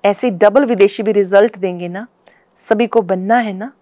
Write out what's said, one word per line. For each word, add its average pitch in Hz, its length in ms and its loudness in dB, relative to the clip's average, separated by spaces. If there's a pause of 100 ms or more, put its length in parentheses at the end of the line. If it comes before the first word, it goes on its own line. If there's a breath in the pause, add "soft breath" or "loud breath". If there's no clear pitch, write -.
ऐसे 208 260 0
डबल 208 340 4
विदेशी 208 380 0
भी 208 100 -2
रिजल्ट 202 460 2
देंगे 180 300 -8
ना, 196 180 -12 (500 soft breath)
सभी 226 300 0
को 226 160 0
बनना 190 360 -2
है 220 140 -4
ना। 208 300 -12